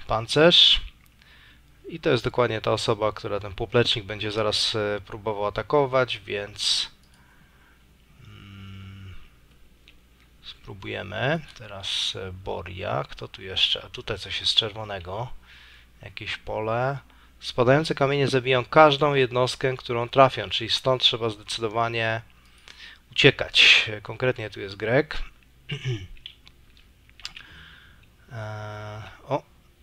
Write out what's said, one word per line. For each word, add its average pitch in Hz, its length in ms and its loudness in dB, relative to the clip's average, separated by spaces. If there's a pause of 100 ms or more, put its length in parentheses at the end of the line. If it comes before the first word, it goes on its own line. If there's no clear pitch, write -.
pancerz. 143 760 4 (1080)
I 170 120 -12
to 165 100 2
jest 127 140 2
dokładnie 113 360 0
ta 113 120 0
osoba, 107 400 0
która 101 280 -6
ten 101 140 -12
poplecznik 117 500 2
będzie 104 280 -6
zaraz, 107 420 0
e, 104 320 0
próbował 104 400 -4
atakować, 127 720 0
więc, - 720 -4 (1400)
mm, 98 880 -18 (1300)
spróbujemy. 104 1000 -6 (180)
Teraz, 104 580 -6
e, 95 160 -8
Boria. 95 760 -6
Kto - 200 -14
tu - 140 -18
jeszcze? - 420 -2
A 101 40 -16
tutaj 110 300 -8
coś - 220 -10
jest - 140 0
czerwonego. 104 760 -4 (760)
Jakieś - 340 -10
pole. 113 640 -2 (420)
Spadające 139 540 4
kamienie 139 340 2
zabiją 127 360 2
każdą 147 500 6
jednostkę, 127 640 0
którą 117 320 -4
trafią, 120 420 4
czyli 110 200 -4
stąd 131 320 0
trzeba 117 280 2
zdecydowanie 113 920 -2 (880)
uciekać. - 800 6 (120)
Konkretnie 113 480 -4
tu 110 100 -12
jest 98 160 -8
Grek. 123 420 2 (520)
<clears throat> 143 80 -6 (2500)
E, 107 720 -12 (260)
o! - 140 -2 (400)